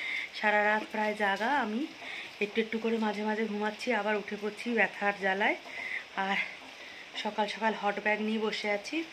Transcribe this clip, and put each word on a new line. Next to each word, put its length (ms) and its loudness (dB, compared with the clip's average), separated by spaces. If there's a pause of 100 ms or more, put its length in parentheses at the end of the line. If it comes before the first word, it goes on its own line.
(360)
সারা 300 4
রাত 180 4 (100)
প্রায় 220 0
জাগা। 420 4
আমি 300 0 (540)
একটু 200 0
একটু 180 0
করে 200 2
মাঝে 260 2
মাঝে 200 2
ঘুমাচ্ছি, 480 0
আবার 240 2
উঠে 260 -4
পড়ছি 280 -4
ব্যথার 500 4
জ্বালায়। 360 2 (600)
আর 200 0 (800)
সকাল 300 0
সকাল 280 0
hot 260 0
bag 200 2
নিয়ে 180 0
বসে 320 0
আছি, 420 -2